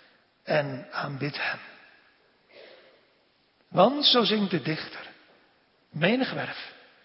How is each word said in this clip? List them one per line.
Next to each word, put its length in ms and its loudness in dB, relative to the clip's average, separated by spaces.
en 480 -2
aanbid 500 -4
hem. 180 -4
Want, 320 4
zo 180 6
zingt 280 2
de 100 0
dichter, 480 -6
menig 440 0
werf, 400 -8